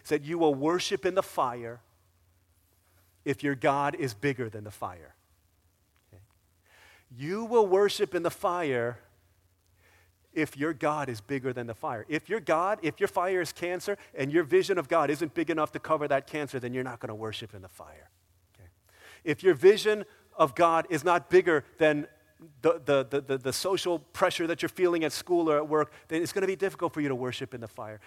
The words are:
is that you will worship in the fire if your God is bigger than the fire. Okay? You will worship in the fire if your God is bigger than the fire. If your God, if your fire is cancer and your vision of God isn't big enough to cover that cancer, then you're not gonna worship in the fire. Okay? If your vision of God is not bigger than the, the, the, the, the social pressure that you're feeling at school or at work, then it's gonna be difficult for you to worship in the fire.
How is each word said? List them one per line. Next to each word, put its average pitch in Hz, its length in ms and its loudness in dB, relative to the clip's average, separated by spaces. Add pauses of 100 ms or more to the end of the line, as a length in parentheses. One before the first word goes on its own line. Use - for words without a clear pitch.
is - 60 -14
that 147 140 0
you 165 160 -4
will 156 160 4
worship 175 500 -2
in 180 100 -2
the 190 80 2
fire 120 600 -6 (1400)
if 139 160 -2
your 143 120 0
God 143 400 0
is 143 180 -4
bigger 117 380 -4
than 107 140 -12
the 104 60 -14
fire. 90 440 -12 (1000)
Okay? 98 100 -20 (920)
You 185 300 -6
will 220 200 4
worship 190 480 4
in 170 80 -2
the 165 80 0
fire 135 680 -2 (1400)
if 151 240 -2
your 151 160 -2
God 147 340 -2
is 110 140 -8
bigger 131 320 -4
than 120 120 -8
the 113 80 -8
fire. 123 320 -8
If 151 220 -4
your 214 100 -2
God, 175 440 0
if 160 180 -4
your 196 80 2
fire 185 320 0
is 156 100 -4
cancer 180 460 -6 (180)
and 139 160 -4
your 165 140 4
vision 185 320 2
of 151 100 -2
God 156 220 2
isn't 151 240 -2
big 165 160 -2
enough 156 240 0
to 151 60 -8
cover 151 280 -2
that 139 200 0
cancer, 143 340 -6
then 123 140 -6
you're 127 100 -4
not 120 160 -12
gonna 110 140 -8
worship 107 400 -10
in 92 80 -18
the 92 60 -18
fire. 78 420 -20 (440)
Okay? 92 140 -20 (560)
If 151 180 -2
your 180 120 6
vision 202 500 6 (320)
of 143 180 2
God 165 360 4
is 151 120 -2
not 175 280 2
bigger 170 340 6 (140)
than 151 280 4 (540)
the, 165 240 2
the, 139 240 2
the, 143 140 -2
the, 135 160 -4
the 127 160 -4
social 180 460 -2
pressure - 480 0
that 165 120 -4
you're 165 80 -2
feeling 175 340 0
at 151 100 0
school 170 360 0
or 147 80 4
at 151 100 0
work, 151 260 0 (160)
then 160 120 -2
it's 165 120 -4
gonna 190 160 -2
be 190 80 -2
difficult 175 360 -2
for 156 80 -6
you 143 80 -2
to 131 60 -2
worship 127 400 -6
in 120 60 -12
the 113 80 -10
fire. 107 380 -16